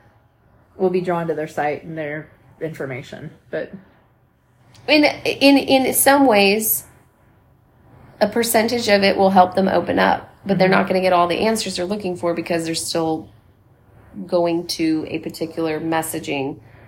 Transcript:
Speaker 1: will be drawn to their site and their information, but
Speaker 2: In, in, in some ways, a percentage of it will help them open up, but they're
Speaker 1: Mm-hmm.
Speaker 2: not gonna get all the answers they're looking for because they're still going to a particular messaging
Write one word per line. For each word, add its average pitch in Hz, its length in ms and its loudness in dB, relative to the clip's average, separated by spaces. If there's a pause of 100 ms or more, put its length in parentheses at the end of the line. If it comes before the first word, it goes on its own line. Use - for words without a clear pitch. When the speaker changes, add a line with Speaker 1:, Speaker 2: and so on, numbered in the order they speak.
(760)
Speaker 1:
will 185 140 0
be 185 100 0
drawn 170 280 -2
to 156 60 -2
their 151 140 -6
site 147 360 -4
and 165 120 -12
their 151 340 -10 (300)
information, 151 720 -10 (200)
but - 220 -8 (1160)
Speaker 2:
In, 294 160 4
in, - 540 2
in 262 360 2
some 277 320 4
ways, 208 580 2 (1400)
a 208 80 4
percentage 233 600 0
of 202 140 4
it 196 140 4
will 190 140 4
help 185 240 6
them 190 140 2
open 175 300 0
up, - 320 2 (160)
but 190 120 0
they're 185 100 4
Speaker 1:
Mm-hmm. 190 100 4
Speaker 2:
not 190 100 0
gonna 185 120 0
get 185 120 2
all 175 160 4
the - 120 -2
answers 214 360 -2
they're 180 100 -4
looking 185 300 -6
for 175 180 -2
because 170 300 -4
they're 165 100 -6
still 160 540 -4 (960)
going 170 420 0
to 160 400 -2
a 160 100 -6
particular 160 640 -6
messaging 160 800 -4 (280)